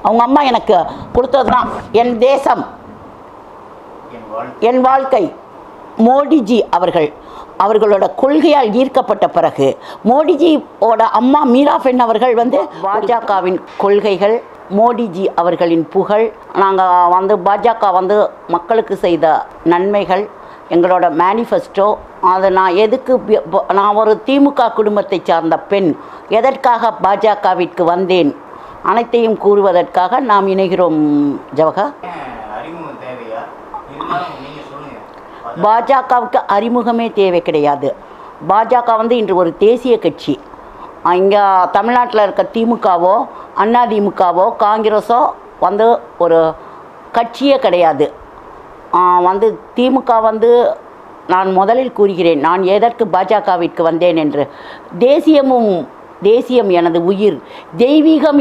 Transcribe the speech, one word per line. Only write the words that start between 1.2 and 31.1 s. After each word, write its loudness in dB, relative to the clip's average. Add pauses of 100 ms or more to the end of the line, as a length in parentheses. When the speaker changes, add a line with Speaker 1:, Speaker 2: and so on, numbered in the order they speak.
Speaker 1:
தான் 0 (240)
என் 0
தேசம், 0 (1500)
Speaker 2:
என் -18
வாழ்க்கை. -6
Speaker 1:
என் 0
வாழ்க்கை. 0 (760)
மோடிஜி 2 (120)
அவர்கள், 0 (460)
அவர்களோட 2 (120)
கொள்கையால் 2
ஈர்க்கப்பட்ட 0
பிறகு, 0 (300)
மோடிஜியோட 2 (180)
அம்மா 4
மீரா 2
பென் 0
அவர்கள் 2
வந்து 0 (220)
பாஜகவின் -2 (160)
கொள்கைகள், 0 (360)
மோடிஜி 0
அவர்களின் 0
புகழ், 0 (220)
நாங்க 2 (280)
வந்து 2
பாஜக 0
வந்து 0 (180)
மக்களுக்கு -2
செய்த 0 (200)
நன்மைகள், 0 (400)
எங்களோட 2 (180)
மேனிஃபெஸ்டோ, -2 (260)
அதை 0
நான் 2
எதுக்கு 0
பி-, -2
ப-, -2
நான் 2
ஒரு 0
திமுக 2
குடும்பத்தை -2
சார்ந்த 0
பெண், -2 (320)
எதற்காக 0 (100)
பாஜகவிற்கு 0
வந்தேன், 0 (380)
அனைத்தையும் 0
கூறுவதற்காக 2
நாம் 0
இணைகிறோம் 0 (580)